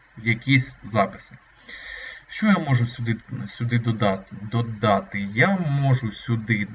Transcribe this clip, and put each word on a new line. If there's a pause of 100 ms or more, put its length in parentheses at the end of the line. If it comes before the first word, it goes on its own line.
(180)
якісь
записи. (920)
Що
я
можу
сюди, (300)
сюди
дода-, (280)
додати?
Я
можу
сюди